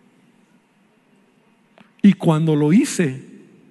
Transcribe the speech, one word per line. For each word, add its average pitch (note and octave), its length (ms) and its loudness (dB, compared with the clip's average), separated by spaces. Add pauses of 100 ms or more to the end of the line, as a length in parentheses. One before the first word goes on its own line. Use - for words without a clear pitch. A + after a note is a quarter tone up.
(2000)
Y G3 100 4
cuando D#3+ 420 -2
lo D3 180 0
hice, F3 520 -2 (460)